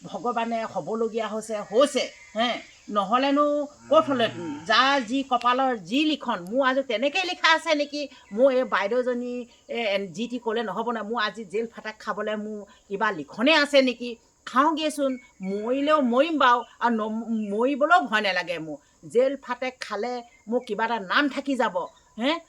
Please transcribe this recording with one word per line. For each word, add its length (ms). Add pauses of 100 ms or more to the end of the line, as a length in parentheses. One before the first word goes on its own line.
ভগৱানে 580
হ'বলগীয়া 680
হৈছে, 300
হৈছে, 500 (280)
হে? 380 (160)
নহ'লেনো 720 (260)
ক'ত 180
হ'লে? 200 (380)
যাৰ 340
যি 220
কপালৰ 540
যি 280
লিখন, 340 (120)
মোৰ 180
আজি 140
তেনেকেই 420
লিখা 300
আছে 200
নেকি? 340 (240)
মোৰ 200
এই 100
বাইদেউজনী, 840 (220)
এ, 160
এন-, 280
যি 140
টি 120
ক'লে 240
নহ'ব 280
নহয়। 200
মোৰ 120
আজি 220
জেল 220
ফাটাক 320
খাবলৈ 380
মোৰ 280 (240)
কিবা 220
লিখনে 440
আছে 280
নেকি? 340 (300)
খাওঁগেচোন, 720 (240)
মৰিলেও 580
মৰিম 380
বাৰু, 260 (160)
আৰু 140
ন-, 560
মৰিবলৈও 500
ভয় 200
নালাগে 380
মোৰ। 500
জেল 280
ফাটেক 440
খালে 420 (260)
মোৰ 180
কিবা 180
এটা 140
নাম 300
থাকি 280
যাব, 200 (420)
হে? 300